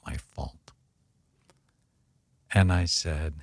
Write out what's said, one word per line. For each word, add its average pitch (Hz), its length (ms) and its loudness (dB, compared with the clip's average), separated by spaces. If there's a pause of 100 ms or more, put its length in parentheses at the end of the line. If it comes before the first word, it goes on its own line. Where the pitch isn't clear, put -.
my - 120 -8
fault?" - 540 -12 (1800)
And 95 200 6
I 87 140 2
said, 78 580 -2